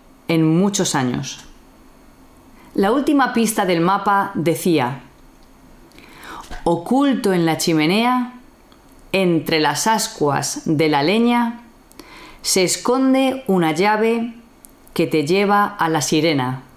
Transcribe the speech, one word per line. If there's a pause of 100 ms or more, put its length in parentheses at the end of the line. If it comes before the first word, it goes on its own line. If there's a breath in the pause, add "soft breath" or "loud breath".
(260)
en
muchos
años. (1300 loud breath)
La
última
pista
del
mapa
decía: (1600 loud breath)
"Oculto
en
la
chimenea, (800)
entre
las
ascuas
de
la
leña, (840 loud breath)
se
esconde
una
llave (580)
que
te
lleva
a
la
sirena". (140)